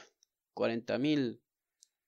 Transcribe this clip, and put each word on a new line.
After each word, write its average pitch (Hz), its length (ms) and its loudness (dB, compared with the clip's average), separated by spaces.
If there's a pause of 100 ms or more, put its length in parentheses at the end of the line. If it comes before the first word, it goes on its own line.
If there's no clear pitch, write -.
(540)
cuarenta 113 440 -2
mil 135 440 0 (680)